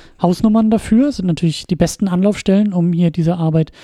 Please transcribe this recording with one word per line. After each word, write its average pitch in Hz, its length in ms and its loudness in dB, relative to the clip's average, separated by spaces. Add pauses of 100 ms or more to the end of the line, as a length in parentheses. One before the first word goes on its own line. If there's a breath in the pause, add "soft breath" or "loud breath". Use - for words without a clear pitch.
(220 loud breath)
Hausnummern 220 480 2
dafür, 226 420 2
sind 185 140 -8
natürlich 165 400 -2
die 175 100 -4
besten 175 320 -2
Anlaufstellen, 196 640 0
um 175 220 0
hier 170 160 2
diese 165 260 0
Arbeit 160 360 -2 (120)